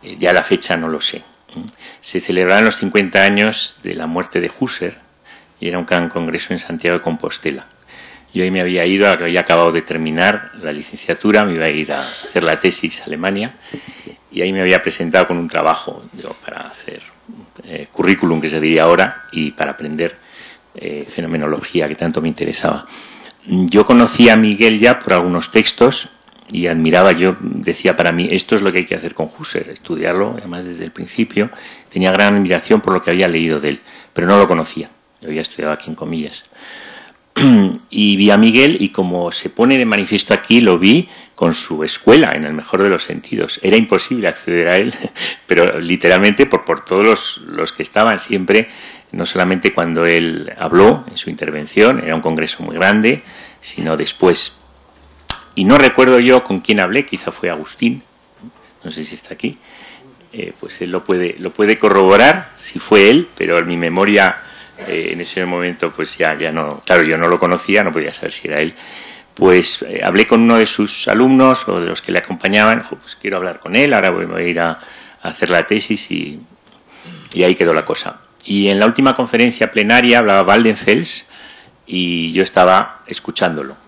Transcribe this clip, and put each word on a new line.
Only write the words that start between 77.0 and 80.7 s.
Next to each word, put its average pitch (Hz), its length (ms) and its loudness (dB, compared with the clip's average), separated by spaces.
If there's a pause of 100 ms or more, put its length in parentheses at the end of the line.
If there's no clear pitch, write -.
y 87 120 0
ahí 92 100 4
quedó 85 220 2
la 76 100 -2
cosa. - 360 -8 (220)
Y - 260 0
en 98 100 0
la 107 80 4
última 131 280 2
conferencia 117 560 -2
plenaria 120 480 2
hablaba 98 280 4
Waldenfels 110 800 0 (600)